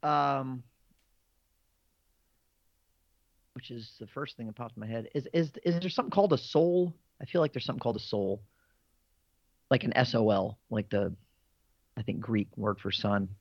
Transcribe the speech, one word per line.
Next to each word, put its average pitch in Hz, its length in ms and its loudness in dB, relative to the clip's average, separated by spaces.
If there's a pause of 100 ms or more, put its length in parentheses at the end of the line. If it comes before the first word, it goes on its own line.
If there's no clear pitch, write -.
Um, 139 600 0 (3000)
which - 160 -16
is 117 280 -12
the 110 80 -14
first 135 300 -8
thing 117 100 -10
that 107 100 -10
pops 117 200 -10
in 107 40 -12
my 107 60 -8
head. 113 280 -6
Is, 139 180 -2
is, 165 180 0 (140)
is 170 160 2
there 180 100 -4
something 254 200 -2
called 196 220 4
a 131 60 4
sol? 175 560 4 (260)
I - 40 -10
feel 175 160 0
like 151 120 2
there's 123 120 -6
something 127 160 -6
called 113 160 0
a 107 40 -4
sol. 98 420 -2 (1300)
Like 131 140 4
an - 120 0
S 127 180 2
O 110 160 4
L, 101 280 2 (120)
like 104 200 -2
the, 98 240 0 (840)
I 113 60 -6
think, 117 180 -4
Greek 107 360 0
word 104 240 -2
for 98 100 -6
sun. 101 380 0 (120)